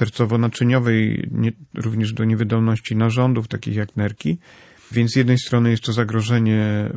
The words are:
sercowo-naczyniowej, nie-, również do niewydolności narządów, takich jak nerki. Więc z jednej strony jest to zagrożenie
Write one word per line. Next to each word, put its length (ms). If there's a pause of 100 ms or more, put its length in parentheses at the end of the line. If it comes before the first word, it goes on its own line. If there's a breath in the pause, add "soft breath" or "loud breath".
(220)
sercowo-naczyniowej, 1080
nie-, 220 (220)
również 380
do 120
niewydolności 720
narządów, 520
takich 260
jak 220
nerki. 420 (540 loud breath)
Więc 200
z 40
jednej 220
strony 320
jest 120
to 100
zagrożenie 1040